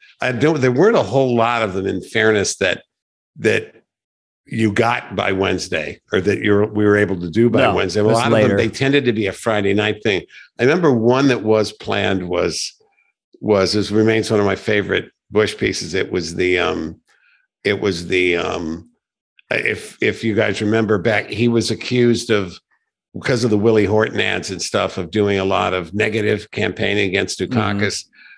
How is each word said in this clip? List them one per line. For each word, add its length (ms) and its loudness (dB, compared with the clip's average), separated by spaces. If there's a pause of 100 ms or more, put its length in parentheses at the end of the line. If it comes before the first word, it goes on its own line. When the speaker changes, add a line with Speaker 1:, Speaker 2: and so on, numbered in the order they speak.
(220)
Speaker 1:
I 120 -2
don't, 280 0
there 100 2
weren't 260 4
a 60 4
whole 320 0
lot 280 2
of 100 -2
them, 140 -4
in 160 -4
fairness, 540 2
that, 260 -2 (540)
that 380 -2 (680)
you 280 0
got 420 -2
by 160 -2
Wednesday 680 -4 (100)
or 80 0
that 200 0
you're, 280 2
we 160 -2
were 140 6
able 200 0
to 120 -6
do 200 2
by 120 2
Speaker 2:
No, 140 2
Speaker 1:
Wednesday. 260 0
A 20 2
Speaker 2:
it 40 4
was 100 4
Speaker 1:
lot 100 0
of 60 2
them, 80 4
Speaker 2:
later. 160 2
Speaker 1:
they 100 2
tended 380 0
to 80 2
be 140 -2
a 40 -4
Friday 420 0
night 300 0
thing. 200 0 (360)
I 40 0
remember 300 4
one 360 4
that 140 2
was 280 2
planned 560 -2
was, 460 -2 (680)
was, 340 2
it 160 0
remains 400 2
one 120 2
of 40 2
my 120 0
favorite 540 -2 (200)
Bush 240 2
pieces. 380 -4
It 180 -2
was 240 -4
the, 240 0
um, 400 -4 (640)
it 160 -2
was 280 -4
the, 280 2
um, 540 -6 (600)
if, 520 -4
if 220 -2
you 120 -2
guys 260 0
remember 360 2
back, 320 -2
he 180 0
was 240 0
accused 580 0
of, 300 -2 (540)
because 300 -2
of 60 0
the 80 2
Willie 280 4
Horton 340 0
ads 320 -4
and 100 -8
stuff, 360 -2
of 140 -6
doing 280 2
a 60 0
lot 280 0
of 200 -6
negative 580 -2
campaigning 560 -2
against 320 -4
Speaker 2:
Mm-hmm. 180 -4
Speaker 1:
Dukakis. 480 -2 (320)